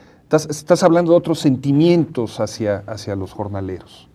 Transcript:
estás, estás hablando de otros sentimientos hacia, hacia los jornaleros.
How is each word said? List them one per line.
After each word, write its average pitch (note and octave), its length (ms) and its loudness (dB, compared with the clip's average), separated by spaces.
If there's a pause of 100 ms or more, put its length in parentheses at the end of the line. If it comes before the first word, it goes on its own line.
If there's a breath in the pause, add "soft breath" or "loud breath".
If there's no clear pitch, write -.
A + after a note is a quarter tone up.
(220 soft breath)
estás, D3+ 260 0
estás E3+ 360 0
hablando E3+ 260 4
de E3+ 80 6
otros E3 220 -2
sentimientos C#3+ 960 2
hacia, G#2 480 -4
hacia G#2+ 300 -8
los F#2+ 160 -8
jornaleros. F#2+ 840 -10